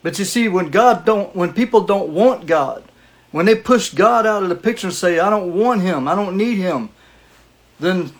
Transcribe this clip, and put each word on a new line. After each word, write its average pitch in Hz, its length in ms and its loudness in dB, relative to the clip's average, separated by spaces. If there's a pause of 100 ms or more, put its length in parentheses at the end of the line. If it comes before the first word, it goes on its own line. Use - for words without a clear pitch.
But 160 160 -6
you 196 60 -2
see, 226 240 0
when 180 220 -2
God 208 340 4
don't, 214 300 0
when 175 180 -2
people 233 300 2
don't 185 280 -2
want 190 360 0
God, 151 380 -2 (460)
when 165 160 0
they 220 80 6
push 220 360 0
God 226 360 2
out 208 160 0
of 185 60 -2
the 175 60 -2
picture 220 340 -4
and 175 80 -8
say, 175 220 0
"I 185 120 2
don't 190 240 -2
want 214 280 0
him, 175 260 -2
I 165 60 0
don't 190 220 -4
need 220 200 0
him," 160 320 -4 (920)
then 170 420 -2